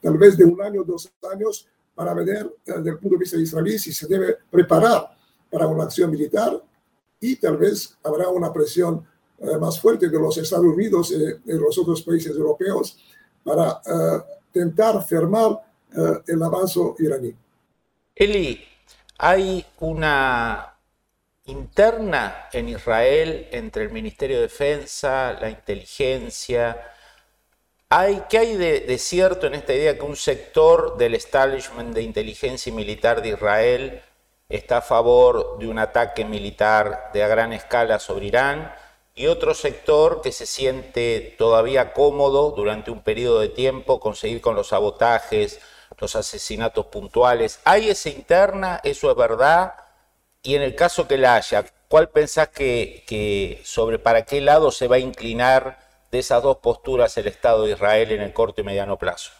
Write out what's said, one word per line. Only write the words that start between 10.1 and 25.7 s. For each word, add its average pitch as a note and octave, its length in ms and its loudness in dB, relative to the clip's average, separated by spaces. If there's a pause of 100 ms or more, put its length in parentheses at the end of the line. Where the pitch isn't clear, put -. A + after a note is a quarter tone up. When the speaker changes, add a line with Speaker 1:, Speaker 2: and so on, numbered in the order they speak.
Speaker 1:
los D#3 200 0
Estados E3+ 260 0
Unidos, F3 460 2
eh, D#3 340 -2
de - 100 -6
los D3+ 220 0
otros E3 260 0
países D#3 340 -4
europeos D#3 600 -2 (460)
para, D#3 420 0
eh, E3 380 -2 (320)
intentar F#3 500 2
frenar, G#3 560 0 (360)
eh, - 220 0 (100)
el E3 140 -2
avance F3+ 380 -2 (180)
iraní. C3+ 360 -2 (800)
Speaker 2:
Eli, F#3+ 460 -2 (580)
¿hay F#3+ 480 2 (140)
una C3+ 920 -2 (760)
interna D3 1040 -2
en A#2 160 -8
Israel B2+ 840 0
entre A2 340 -8
el G#2+ 80 -10
Ministerio A2+ 440 -6
de A#2+ 60 0
Defensa, C#3 920 -4
la A2 180 -8
inteligencia? A#2 1300 -6 (1120)